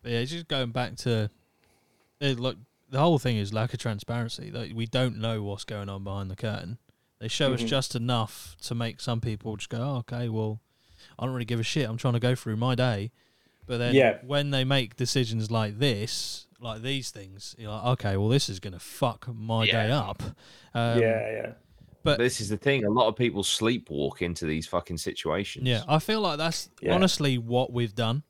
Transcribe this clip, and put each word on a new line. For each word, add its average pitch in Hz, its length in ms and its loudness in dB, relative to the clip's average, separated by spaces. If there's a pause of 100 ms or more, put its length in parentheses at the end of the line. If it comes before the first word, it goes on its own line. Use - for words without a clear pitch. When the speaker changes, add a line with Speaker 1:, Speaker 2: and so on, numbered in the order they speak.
Speaker 1:
But 120 100 -8
yeah, 117 120 0
just 165 240 -8
going 131 240 -2
back 117 260 -2
to, 110 320 2 (880)
it, 135 200 0
like, 123 180 -2 (320)
the 131 100 0
whole 160 200 6
thing 120 180 2
is 104 160 0
lack 110 200 0
of 117 60 -4
transparency. 117 720 -4
Like, 101 220 -8
we 113 120 -2
don't 123 320 2
know 110 260 -2
what's 101 200 -6
going 101 260 -8
on 98 140 -8
behind 98 280 -6
the 98 40 -6
curtain. 104 420 -6 (420)
They 113 80 -8
show 135 260 2
Speaker 2:
Mm-hmm. 117 120 0
Speaker 1:
us 113 40 -2
just 135 260 0
enough 117 680 -2
to - 120 -6
make 117 260 -4
some 117 180 0
people 110 380 -4
just - 120 -10
go, 117 100 -4
"Oh, 135 180 -2
okay, 120 320 -4
well, 110 320 -2 (560)
I - 80 -4
don't 131 80 -2
really 120 120 -2
give 117 140 0
a 113 40 0
shit. 139 240 0
I'm 113 100 -4
trying 123 160 2
to 120 60 2
go 123 140 4
through 113 220 -2
my 123 200 2
day." 117 360 2 (540)
But 120 120 -4
then 120 160 2
Speaker 2:
Yeah. 123 320 8
Speaker 1:
when 143 260 0
they 131 120 2
make 131 320 0
decisions 113 560 0
like 107 280 0
this, 113 680 -2 (140)
like 110 200 -8
these 131 300 -4
things, 98 480 -16
you're 107 120 -8
like, 107 140 -6
"Okay, 110 320 2
well, 104 120 4
this 135 200 4
is 95 120 -6
gonna 101 180 -10
fuck - 560 -4
my 113 300 0
Speaker 3:
Yeah. 107 220 4
Speaker 1:
day 113 40 2
up." 135 320 -2 (500)
Um, 117 280 2
Speaker 2:
Yeah, 110 300 2
yeah. 110 200 -6 (520)
Speaker 1:
but 147 160 4
Speaker 3:
This 120 200 2
is 107 80 -4
the 104 100 -2
thing. 139 280 2
A 101 40 2
lot 113 200 6
of 107 80 -4
people 101 260 2
sleepwalk 82 800 0
into 85 240 -2
these 78 200 0
fucking 87 320 -4
situations. 98 680 -4
Speaker 1:
Yeah, 113 220 2
I 151 100 4
feel 214 220 -2
like 165 160 0
that's 165 320 -4 (120)
Speaker 2:
Yeah. - 140 2
Speaker 1:
honestly 156 420 4
what 120 360 0
we've 120 200 0
done 117 360 0